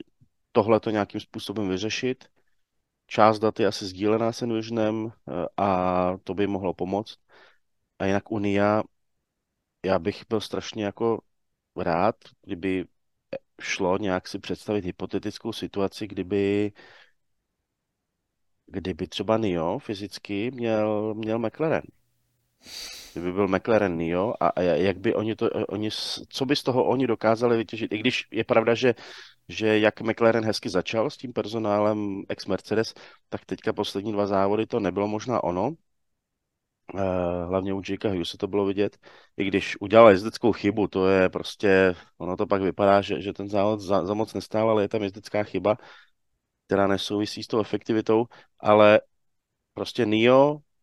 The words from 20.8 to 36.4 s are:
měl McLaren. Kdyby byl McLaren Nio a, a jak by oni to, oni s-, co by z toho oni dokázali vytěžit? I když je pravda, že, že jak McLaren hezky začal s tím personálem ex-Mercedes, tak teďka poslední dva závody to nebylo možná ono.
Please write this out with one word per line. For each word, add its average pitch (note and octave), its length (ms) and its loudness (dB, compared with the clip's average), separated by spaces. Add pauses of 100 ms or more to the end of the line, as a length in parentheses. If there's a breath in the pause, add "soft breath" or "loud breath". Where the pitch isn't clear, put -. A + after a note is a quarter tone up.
měl A2 260 -4
McLaren. A#2 440 -2 (1300 loud breath)
Kdyby F2 220 -6
byl G2 140 0
McLaren F#2+ 500 0
Nio F2 420 -2
a, - 80 2
a - 140 0
jak F2+ 360 2
by G2 180 -2
oni G#2+ 200 -2
to, A#2 140 0
oni G#2 420 -4
s-, - 380 -8
co - 160 -4
by C#3+ 100 2
z - 80 -6
toho B2+ 200 2
oni B2 240 2
dokázali A2+ 500 2
vytěžit? A2 360 -4
I G#2+ 40 -2
když A#2 340 -2
je A2+ 120 -2
pravda, A#2 320 4
že, A#2 200 2 (540 loud breath)
že G#2+ 300 2
jak G#2+ 220 4
McLaren A2+ 440 2
hezky A2 240 -2
začal A2 400 -2
s - 80 -12
tím B2 160 -14
personálem G#2 960 -2
ex-Mercedes, G#2+ 640 -2 (360 loud breath)
tak - 160 -10
teďka G#2 280 -4
poslední G#2 380 -6
dva G2+ 160 -2
závody G2+ 380 0
to A#2+ 140 -4
nebylo G2 280 -2
možná G#2+ 360 -4
ono. F#2+ 320 -2 (1200)